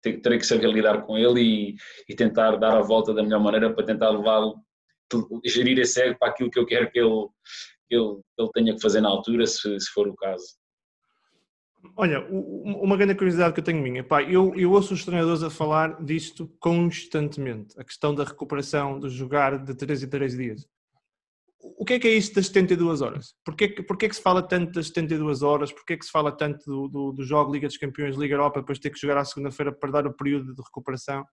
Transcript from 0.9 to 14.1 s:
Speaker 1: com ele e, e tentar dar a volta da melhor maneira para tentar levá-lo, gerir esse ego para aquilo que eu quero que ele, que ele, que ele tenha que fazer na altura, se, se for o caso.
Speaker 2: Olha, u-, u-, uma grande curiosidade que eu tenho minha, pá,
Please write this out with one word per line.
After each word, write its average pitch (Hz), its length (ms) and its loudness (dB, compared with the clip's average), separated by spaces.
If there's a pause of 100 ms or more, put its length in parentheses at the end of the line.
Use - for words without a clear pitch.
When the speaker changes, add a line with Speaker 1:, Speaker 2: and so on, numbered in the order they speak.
Speaker 1:
com 110 160 -6
ele 120 220 4
e, 107 360 2 (320)
e 104 80 -12
tentar 110 400 4
dar 110 200 4
a 110 60 6
volta 110 320 2
da 107 80 0
melhor 107 180 2
maneira 110 320 2
para 110 120 -2
tentar 110 260 2
levá-lo, 110 460 2 (880)
gerir 123 340 2
esse 123 220 0
ego 123 180 2
para 117 120 2
aquilo 123 200 -4
que - 80 0
eu 120 80 2
quero 117 240 0
que 120 80 0
ele, 110 300 2 (600)
que 120 60 -2
ele, 107 220 0
que - 260 -8
ele 113 120 -2
tenha 113 200 4
que 110 60 -10
fazer 107 200 4
na 107 80 2
altura, 113 380 0
se, 104 320 -4
se - 120 -8
for 101 180 0
o 95 80 -10
caso. 95 280 -6 (1500)
Speaker 2:
Olha, 165 340 0
u-, - 360 -8
u-, 202 160 -6
uma 196 140 4
grande 196 180 4
curiosidade 175 400 2
que 170 60 -2
eu 151 40 -10
tenho 160 180 0
minha, 127 200 -6
pá, 147 200 4